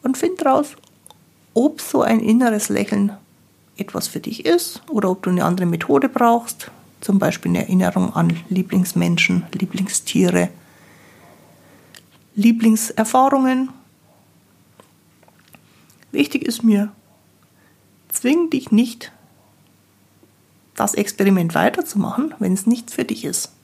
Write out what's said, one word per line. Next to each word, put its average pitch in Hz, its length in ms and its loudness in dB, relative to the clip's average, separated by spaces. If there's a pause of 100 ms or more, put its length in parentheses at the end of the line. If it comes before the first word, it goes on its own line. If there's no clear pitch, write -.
Und 262 160 -2
find 359 280 -2
raus, 277 300 2 (760)
ob 285 280 0
so - 200 -2
ein 226 200 4
inneres 220 480 2
Lächeln 202 420 0 (640)
etwas - 320 -8
für - 140 -8
dich - 240 -10
ist 349 440 0
oder 202 220 0
ob 190 120 -4
du 185 60 -2
eine 180 140 2
andere 180 240 0
Methode 269 400 2
brauchst, 233 640 0 (300)
zum 196 180 2
Beispiel 180 320 -2
eine 175 120 0
Erinnerung 185 520 0
an 170 240 0 (100)
Lieblingsmenschen, 180 1000 0
Lieblingstiere, 180 1000 0 (1900)
Lieblingserfahrungen. 254 1300 2 (2500)
Wichtig 285 320 -2
ist 233 200 -6
mir, 208 280 2 (1160)
zwing 320 400 0
dich - 220 -2
nicht, 233 400 0 (1600)
das - 180 -2
Experiment 190 600 0
weiterzumachen, 233 840 -2
wenn's 190 260 -2
nichts 233 280 -2
für - 100 -4
dich - 220 -6
ist. - 260 -6 (120)